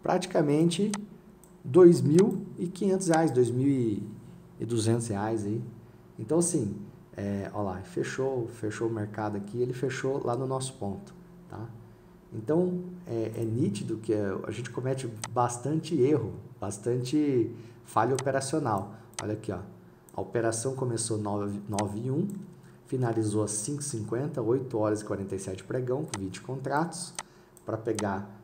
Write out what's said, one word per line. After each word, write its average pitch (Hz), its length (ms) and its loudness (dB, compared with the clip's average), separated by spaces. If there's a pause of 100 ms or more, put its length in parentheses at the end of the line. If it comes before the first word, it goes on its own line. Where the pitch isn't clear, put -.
praticamente 170 880 2 (720)
dois 170 380 10
mil 165 460 6 (100)
e 180 100 -4
quinhentos 185 420 0
reais, 160 200 6
dois 123 220 4
mil 127 160 2
e - 960 -2
duzentos 113 420 2
reais 104 380 -2
aí. 110 160 -2 (560)
Então, 151 220 0
assim, 127 360 0 (400)
é, 101 380 -4
ó 104 80 -4
lá, 92 220 -4
fechou, 123 640 -4
fechou 107 400 -4
o 113 40 0
mercado 104 460 -4
aqui, 120 240 -6
ele 127 100 0
fechou 135 540 -2
lá 120 100 0
no 131 120 -2
nosso 131 320 -4
ponto, - 340 -6 (340)
tá? 104 220 -12 (640)
Então, 175 480 2 (240)
é, 113 300 -4
é 113 100 -2
nítido 117 520 0
que 107 140 -4
é, 101 320 0
a - 60 -6
gente 117 220 -6
comete 131 360 -2 (220)
bastante 135 720 0
erro, 123 320 4 (260)
bastante 123 960 0 (280)
falha 123 320 2
operacional. 131 800 0 (260)
Olha 104 120 -4
aqui, 107 180 -6
ó, 90 80 -4 (520)
a - 100 -8
operação 113 520 0
começou 117 460 -2
nove, 101 500 -2
nove 104 340 -2
e 131 60 -4
um, 170 180 0 (600)
finalizou 110 560 0
às 101 80 -2
cinco 147 300 -4
e - 40 -6
cinquenta, 117 560 -4
oito 117 380 0
horas 107 220 2
e - 40 -12
quarenta 98 300 -4
e 95 40 -6
sete 95 240 -8
pregão, 127 400 -2
com 127 160 -8
vinte 95 220 -8
contratos, 139 720 -4 (500)
pra 107 140 -4
pegar 104 680 -2